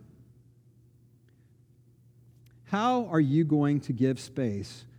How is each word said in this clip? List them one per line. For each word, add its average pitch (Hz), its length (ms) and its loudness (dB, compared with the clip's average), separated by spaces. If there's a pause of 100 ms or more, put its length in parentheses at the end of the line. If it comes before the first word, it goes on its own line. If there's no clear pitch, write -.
(2750)
How 233 440 0
are 160 120 2
you 151 240 4
going 147 360 2
to 139 120 -6
give 127 260 0
space 104 680 -6 (120)